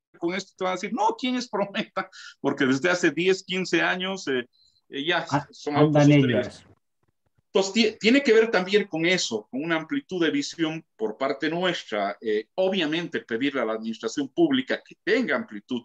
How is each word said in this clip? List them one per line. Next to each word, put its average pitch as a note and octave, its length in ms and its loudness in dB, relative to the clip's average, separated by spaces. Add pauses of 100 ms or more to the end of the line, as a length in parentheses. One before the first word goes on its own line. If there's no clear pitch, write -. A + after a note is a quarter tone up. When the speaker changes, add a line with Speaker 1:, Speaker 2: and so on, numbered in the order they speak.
(180)
Speaker 1:
con F3 160 -4
esto?". F#3+ 240 -8
Te F#3 60 -4
van F#3 80 0
a F#3 40 -4
decir, G3+ 160 -8
"No, A4 260 0
¿quién B3+ 180 -2
es B3 120 -6
Prometa?". G3 600 -6 (280)
Porque C#3 280 0
desde C3+ 240 2
hace F3 220 2
diez, F#3 300 0
quince F3+ 380 -2
años, F#3 480 -4
eh, B2 180 0 (440)
eh, C#3 160 -6
ya E3 240 0
Speaker 2:
Ah, C#3+ 200 -2
Speaker 1:
son D3 260 -6
Speaker 2:
andan D3 260 6 (100)
Speaker 1:
autos C3+ 160 6
Speaker 2:
ellas. G#2+ 380 -4 (800)
Speaker 1:
Entonces, G3 260 0
ti-, A3 260 2
tiene C4 240 4
que A3 120 4
ver A3+ 160 6
también G3+ 360 2
con D#3+ 200 -4
eso, F3 440 -2
con C#3 140 -6
una E3 120 -2
amplitud D#3 460 -4
de D#3 80 2
visión C#3+ 540 -4 (100)
por A2 220 -6
parte C#3 320 -2
nuestra. E3 720 -2
Eh, G#3+ 360 -2
obviamente, F3 640 -2
pedirle C3+ 420 -2
a - 20 0
la A2 80 -2
administración A2+ 560 -6
pública C3+ 580 2
que - 160 -20
tenga F#3 340 0
amplitud A2+ 480 -6